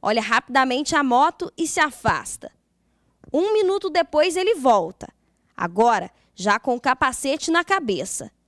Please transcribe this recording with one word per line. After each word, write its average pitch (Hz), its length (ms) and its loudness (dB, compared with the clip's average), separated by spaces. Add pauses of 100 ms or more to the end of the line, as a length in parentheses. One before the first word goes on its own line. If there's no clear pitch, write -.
Olha 220 200 0
rapidamente 262 720 0
a 294 60 4
moto 285 560 2
e 330 80 -2
se - 140 -4
afasta. 226 720 -2 (800)
Um 381 220 0
minuto 392 360 0
depois 320 460 0
ele 381 200 0
volta, 220 520 0 (480)
agora 185 560 0 (240)
já 202 240 0
com 247 160 -2
o 247 60 -10
capacete 269 680 -2
na 339 140 2
cabeça. 214 680 -4 (180)